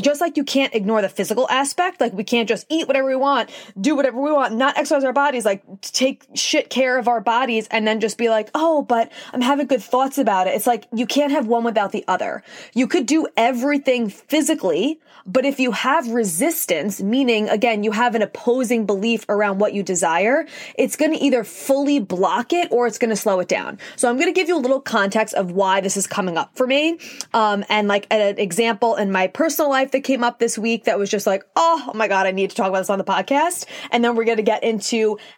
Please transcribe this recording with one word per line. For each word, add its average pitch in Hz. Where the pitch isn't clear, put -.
just 285
like 302
you 285
can't 269
ignore 214
the 190
physical 214
aspect, 277
like, 233
we 202
can't 233
just 214
eat 320
whatever 269
we 262
want, 262
do 285
whatever 262
we 285
want, 262
not 226
exercise 285
our 254
bodies, 277
like, 202
take -
shit -
care 254
of 233
our 233
bodies, 226
and 220
then 220
just 214
be 233
like, 214
"Oh, 311
but 226
I'm 254
having 277
good 262
thoughts 269
about 196
it." -
It's -
like, 240
you 233
can't 285
have 285
one 233
without 208
the 202
other. 180
You 247
could 277
do 320
everything 247
physically, 294
but 254
if 277
you 254
have 254
resistance, 196
meaning, 220
again, 214
you 214
have 226
an 220
opposing 233
belief 208
around 202
what 208
you 202
desire, 185
it's 254
gonna 311
either 254
fully 277
block 185
it 349
or 240
it's 233
gonna 226
slow 196
it 175
down. 98
So 247
I'm 247
gonna 349
give 349
you 349
a -
little 269
context 214
of 180
why 190
this 196
is 190
coming 185
up -
for 254
me, 311
um, 208
and, 208
like, 202
an 202
example 226
in 202
my 190
personal 302
life 269
that 277
came 262
up 240
this 233
week 226
that 202
was 202
just 202
like, 196
"Oh, 330
oh 214
my 214
God, 190
I 190
need 190
to -
talk 196
about 190
this 185
on 196
the 190
podcast." 277
And 240
then 240
we're 226
gonna 220
get 214
into 220